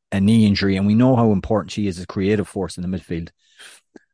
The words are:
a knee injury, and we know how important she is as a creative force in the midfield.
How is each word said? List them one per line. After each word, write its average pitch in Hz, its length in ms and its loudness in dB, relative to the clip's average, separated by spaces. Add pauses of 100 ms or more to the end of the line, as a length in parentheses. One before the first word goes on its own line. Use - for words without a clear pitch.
(140)
a 98 80 0
knee 110 240 4
injury, 98 320 2
and 98 100 0
we 104 80 2
know 127 200 4
how 117 160 2
important 98 400 -2
she 104 160 -4
is 85 100 -6
as 90 80 -14
a - 20 -20
creative 101 400 -2
force 92 300 -8
in 90 120 -8
the 92 80 -6
midfield. 85 320 -10 (840)